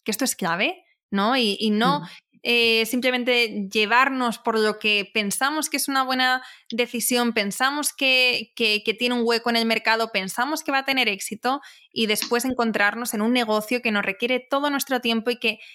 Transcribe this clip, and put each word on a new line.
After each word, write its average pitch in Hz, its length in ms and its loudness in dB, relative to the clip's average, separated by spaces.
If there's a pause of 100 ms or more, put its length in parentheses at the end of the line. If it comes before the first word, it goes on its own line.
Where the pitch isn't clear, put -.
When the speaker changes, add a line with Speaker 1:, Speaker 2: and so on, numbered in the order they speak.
Speaker 1:
que 220 60 -4
esto 240 140 -2
es - 120 -2
clave, 196 480 -2 (260)
¿no? 208 260 2
Y, 220 220 2
y 214 120 0
no, 226 300 2
Speaker 2:
Mm. 165 40 -10 (400)
Speaker 1:
eh, 226 420 2
simplemente 240 840 0
llevarnos 240 640 2
por 220 200 -2
lo 214 200 2
que 208 340 0
pensamos 269 560 -2
que 285 100 -4
es - 100 -4
una 269 160 0
buena 254 380 0 (280)
decisión, 240 640 0
pensamos 262 600 -2
que, 254 600 0
que, 214 300 0
que 220 100 0
tiene 247 220 0
un 240 80 0
hueco 233 260 2
en 233 60 0
el 226 100 2
mercado, 226 460 0
pensamos 240 500 -4
que - 80 -4
va 269 80 2
a 269 60 -2
tener 269 240 0
éxito 226 520 -4 (300)
y 220 160 0
después 233 380 0
encontrarnos 226 720 0
en 208 80 -2
un 233 100 2
negocio 226 500 2
que 233 80 0
nos 202 140 0
requiere 240 340 -2 (100)
todo 285 220 0
nuestro 262 300 -2
tiempo 226 300 0
y 240 100 -4
que, 220 180 -2 (160)